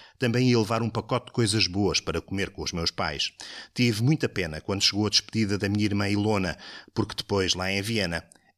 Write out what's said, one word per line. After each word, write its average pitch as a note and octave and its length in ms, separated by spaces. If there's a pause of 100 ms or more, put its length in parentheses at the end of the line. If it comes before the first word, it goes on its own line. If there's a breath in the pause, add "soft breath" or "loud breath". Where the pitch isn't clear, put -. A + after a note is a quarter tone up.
(180 loud breath)
também B2 320
ia A#2+ 80
levar A2 240
um A2+ 80
pacote A#2 360
de - 60
coisas G#2+ 340
boas F2+ 320
para D#2+ 220
comer F#2+ 300
com - 120
os D2 100
meus E2 180
pais. D#2 420 (400 loud breath)
Tive A#2 300
muita B2 260
pena E2 320
quando G2+ 220
chegou G#2 240
a G#2 40
despedida G#2 460
da G2 100
minha G#2 200
irmã G2+ 240
Ilona, G2+ 480 (340 loud breath)
porque G#2+ 240
depois, F#2+ 380
lá F#2 180
em G2 80
Viena, G2 420 (360 soft breath)